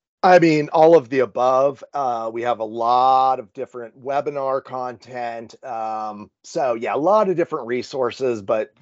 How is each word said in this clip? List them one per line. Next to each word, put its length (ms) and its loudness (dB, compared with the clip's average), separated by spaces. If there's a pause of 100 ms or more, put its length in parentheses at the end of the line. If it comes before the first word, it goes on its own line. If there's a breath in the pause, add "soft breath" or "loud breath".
(220)
I 160 8
mean, 340 2
all 240 8
of 140 0
the 80 0
above. 760 0
Uh, 400 -4
we 100 -6
have 160 -2
a 60 -6
lot 760 2
of 140 -14
different 500 -14
webinar 600 -4
content. 960 -10
Um, 680 -10 (120)
so 300 -2
yeah, 220 -4
a 20 -2
lot 320 2
of 80 -2
different 300 -4
resources, 720 -4
but 420 -2